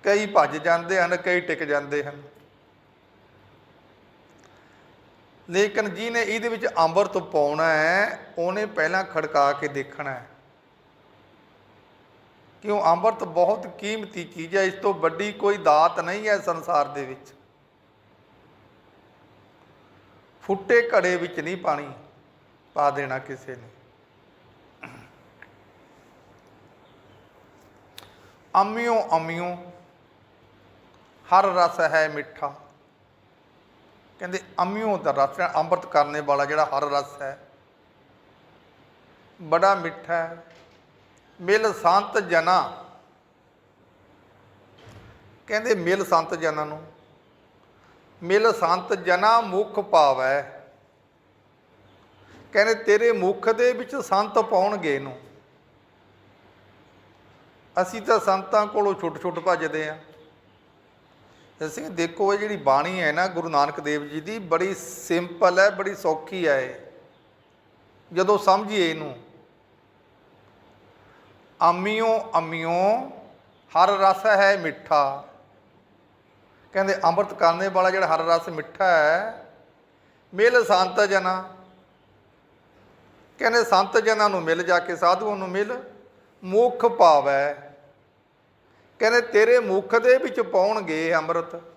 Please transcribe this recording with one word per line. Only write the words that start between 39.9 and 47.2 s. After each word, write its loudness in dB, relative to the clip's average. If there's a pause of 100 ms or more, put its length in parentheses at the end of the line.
ਹੈ। -6 (960)
"ਮਿਲ 0
ਸੰਤ 2
ਜਨਾ", 0 (2500)
ਕਹਿੰਦੇ 0
ਮਿਲ 0
ਸੰਤ 0
ਜਨਾਂ -2
ਨੂੰ, -14 (1400)